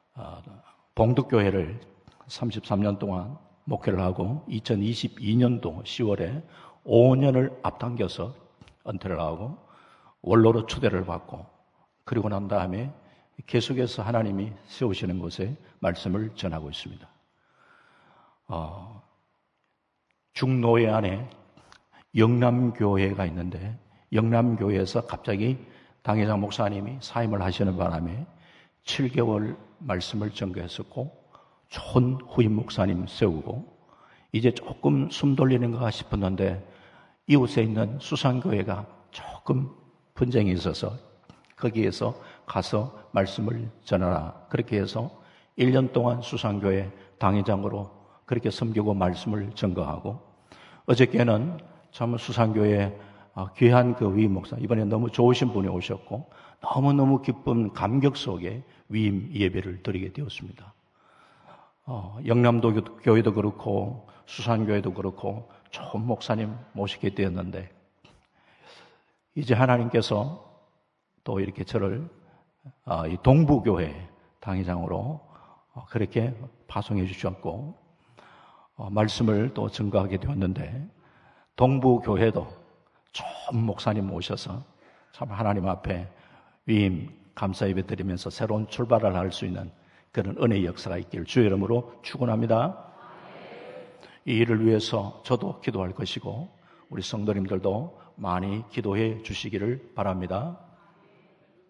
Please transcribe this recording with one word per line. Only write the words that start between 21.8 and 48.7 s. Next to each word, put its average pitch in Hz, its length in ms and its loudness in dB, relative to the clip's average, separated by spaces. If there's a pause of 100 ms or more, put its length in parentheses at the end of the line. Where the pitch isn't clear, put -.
영남교회가 110 1080 4
있는데, 90 520 -6 (340)
영남교회에서 110 960 2
갑자기 113 580 -2 (380)
당회장 107 380 2
목사님이 104 600 -4
사임을 107 400 -4
하시는 92 360 0
바람에 85 500 -4 (560)
칠 131 280 -2
개월 110 460 0 (220)
말씀을 104 540 -4
전개했었고, 92 880 -10 (480)
좋은 127 580 2
후임 110 300 2
목사님 95 500 -2
세우고, 98 720 -4 (540)
이제 113 200 4
조금 - 560 -2
숨 139 280 0
돌리는가 120 560 2
싶었는데 95 760 -2 (600)
이웃에 131 340 4
있는 110 380 0
수산교회가 113 840 -2 (260)
조금 - 600 -4 (420)
분쟁이 120 360 2
있어서 87 420 -2 (600)
거기에서 110 680 -2 (240)
가서 - 680 -4
말씀을 110 580 -2 (140)
전하라. 87 640 -2
그렇게 117 320 -2
해서 113 320 -6 (420)
일 127 160 4
년 131 220 4
동안 120 300 2
수산교회 101 680 -2 (300)
당회장으로 101 680 0 (380)
그렇게 117 240 -2
섬기고 107 440 0